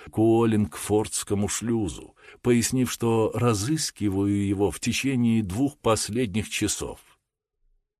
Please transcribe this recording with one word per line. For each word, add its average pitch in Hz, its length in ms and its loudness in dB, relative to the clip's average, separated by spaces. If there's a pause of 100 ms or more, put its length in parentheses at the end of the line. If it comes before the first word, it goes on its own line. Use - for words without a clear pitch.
к - 80 -4
Уоллингфордскому 107 1300 2
шлюзу, 107 680 -4 (260)
пояснив, 123 480 2
что 113 420 0
разыскиваю 101 1120 0
его 98 280 0
в - 80 -14
течение 117 640 0
двух 110 340 -2
последних 107 680 -2
часов. - 520 -4 (1000)